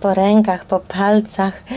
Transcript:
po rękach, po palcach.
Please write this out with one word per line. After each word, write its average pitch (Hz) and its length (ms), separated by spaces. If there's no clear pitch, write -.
po 196 140
rękach, 202 500
po 185 160
palcach. 202 840